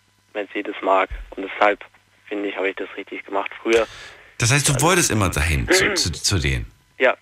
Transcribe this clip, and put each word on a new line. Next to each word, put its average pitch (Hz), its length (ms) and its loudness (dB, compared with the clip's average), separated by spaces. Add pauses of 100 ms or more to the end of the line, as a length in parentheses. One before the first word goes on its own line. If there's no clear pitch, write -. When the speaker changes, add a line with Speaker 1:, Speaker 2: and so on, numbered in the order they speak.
(340)
Speaker 1:
Mercedes 104 480 -6
mag. 95 260 2 (220)
Und 95 200 -10
deshalb, 104 340 2 (440)
finde 101 200 -4
ich, 98 80 -8
habe 98 140 -2
ich 92 60 -12
das 98 200 -8
richtig 95 280 -12
gemacht 98 260 -4 (120)
früher. 113 240 4 (520)
Speaker 2:
Das 120 140 2
heißt, 143 160 2
du 147 60 2
Speaker 1:
Also 131 120 2
Speaker 2:
wolltest 175 240 4
immer 98 200 2
dahin, 71 400 0
zu, 185 240 2
Speaker 1:
<clears throat> - 0 -
Speaker 2:
zu, 92 180 -2
zu - 260 -2
denen? 95 320 -2 (280)
Speaker 1:
Ja, 127 240 4